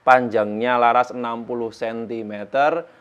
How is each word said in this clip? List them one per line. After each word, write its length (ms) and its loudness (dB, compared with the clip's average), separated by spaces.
panjangnya 720 2
laras 400 2
enam 320 -8
puluh 240 -6
sentimeter, 1120 -4